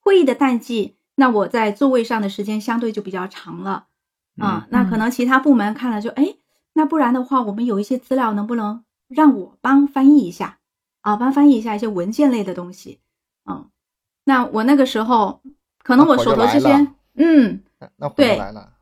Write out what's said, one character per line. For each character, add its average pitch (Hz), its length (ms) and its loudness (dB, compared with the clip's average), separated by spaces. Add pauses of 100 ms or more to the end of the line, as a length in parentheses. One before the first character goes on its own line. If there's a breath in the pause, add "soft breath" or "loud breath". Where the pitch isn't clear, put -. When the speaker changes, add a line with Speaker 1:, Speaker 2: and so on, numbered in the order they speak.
Speaker 1:
会 392 200 4
议 320 40 4
的 254 100 0
淡 254 260 0
季， 208 360 -6 (180)
那 262 160 2
我 208 180 0
在 220 220 -2
座 269 180 0
位 254 140 2
上 226 180 -4
的 202 80 -4
时 196 160 -10
间 214 160 -6
相 233 200 -4
对 226 100 -4
就 214 100 -8
比 196 100 -12
较 185 180 -8
长 - 340 -16
了。 196 240 -10 (520)
啊， 208 280 -4
Speaker 2:
嗯。 - 40 -20
Speaker 1:
那 240 140 2
可 190 120 -2
能 226 140 -2
其 247 140 -4
他 262 140 2
部 277 160 4
门 214 180 0
看 247 180 -6
了 214 100 -6
就， 220 100 -8
Speaker 3:
嗯。 269 140 0
Speaker 1:
哎， 403 100 -6 (400)
那 311 100 0
不 320 120 -4
然 247 180 0
的 254 80 -2
话， 254 200 -2
我 202 100 -6
们 226 120 -6
有 214 140 -2
一 208 40 -4
些 254 140 -4
资 254 200 -6
料 233 160 -2
能 208 140 -4
不 240 80 -8
能 220 280 -8 (260)
让 285 300 4
我 175 220 -14
帮 277 260 2
翻 269 240 4
译 294 80 8
一 185 120 0
下？ - 280 -12 (440)
啊， 208 140 -2
帮 247 160 -2
翻 285 160 6
译 269 80 6
一 220 60 -4
下 220 140 -6
一 - 20 -6
些 226 80 -4
文 190 240 -4
件 285 200 2
类 226 140 -2
的 185 80 -8
东 175 200 -12
西。 - 260 -20 (500)
嗯。 - 220 -14 (540)
那 262 200 0
我 214 200 -4
那 277 120 4
个 269 80 4
时 233 180 -4
候， 220 380 -2 (420)
可 247 140 0
能 294 100 6
我 277 120 4
手 233 180 2
头 226 60 0
这 254 180 2
些， 277 80 2
Speaker 4:
那 - 0 -
活 - 0 -
就 - 0 -
来 285 100 4
了。 285 80 4 (280)
Speaker 1:
嗯。 254 480 2 (180)
Speaker 4:
那， - 160 -20
那 147 120 -10
活 - 80 -12
就 294 60 2 (160)
来 101 140 -10
了。 104 300 -20